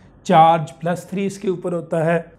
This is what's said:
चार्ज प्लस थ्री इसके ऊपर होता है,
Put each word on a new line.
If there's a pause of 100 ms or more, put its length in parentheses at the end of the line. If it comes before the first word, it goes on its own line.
(260)
चार्ज
प्लस
थ्री
इसके
ऊपर
होता
है, (180)